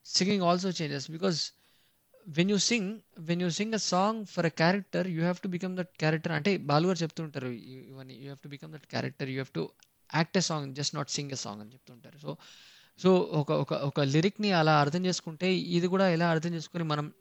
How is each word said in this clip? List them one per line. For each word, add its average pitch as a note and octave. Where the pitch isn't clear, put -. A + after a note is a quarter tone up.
singing G3
also F3+
changes. C#3+
Because E3
when E3+
you G#3
sing, G#3+
when E3+
you F3+
sing G3+
a A3
song G#3
for F3+
a E3
character, F3+
you D#3+
have F3
to -
become F#3
that F#3
character. D#3
అంటే, D#3+
బాలు D3
గారు F#3
చెప్తుంటారు D#3
ఇ-, B2
ఇవన్నీ, C3
you C#3
have C#3+
to C#3+
become D#3
that -
character, C3
you C3+
have -
to E3
act E3+
a E3+
song, C#3+
just D3
not C#3+
sing C#3+
a C3+
song G#2
అని G#2+
చెప్తుంటారు. C#3+
So, D3
so F3+
ఒక, E3+
ఒక, D3+
ఒక C#3+
లిరిక్‌ని E3+
అలా D#3
అర్థం D3+
చేసుకుంటే, F3+
ఇది F3
కూడా F#3+
ఎలా E3+
అర్థం E3
చేసుకొని E3
మనం D3+